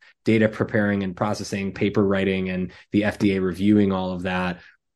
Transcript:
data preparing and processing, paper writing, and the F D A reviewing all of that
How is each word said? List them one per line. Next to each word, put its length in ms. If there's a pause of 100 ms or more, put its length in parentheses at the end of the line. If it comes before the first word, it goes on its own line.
(260)
data 240
preparing 540
and 120
processing, 580
paper 300
writing, 460
and 240 (180)
the 140
F 140
D 180
A 40
reviewing 520
all 180
of 120
that 360 (360)